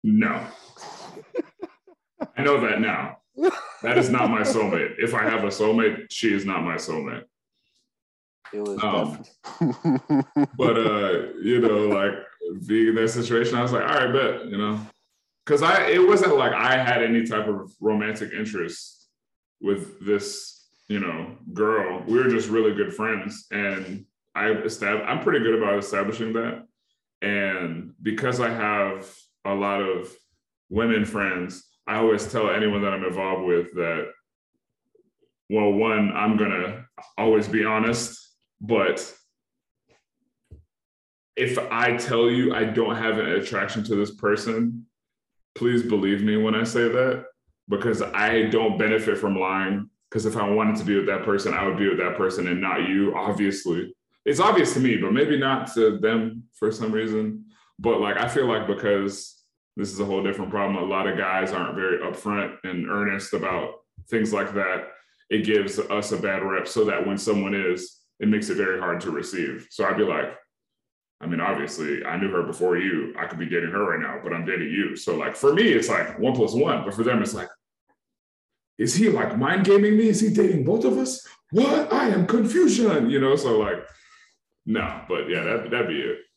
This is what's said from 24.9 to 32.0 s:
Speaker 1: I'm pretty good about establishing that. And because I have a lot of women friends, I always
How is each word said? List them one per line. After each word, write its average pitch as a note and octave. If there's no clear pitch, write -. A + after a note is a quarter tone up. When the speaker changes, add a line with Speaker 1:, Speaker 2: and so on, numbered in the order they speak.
Speaker 1:
I'm B2+
pretty D#3
good A2
about G2+
establishing G#2
that. A#2
And F#2+
because B2
I A#2+
have G2+
a G2
lot G2
of F#2
women A2
friends, F#2
I G#2+
always A2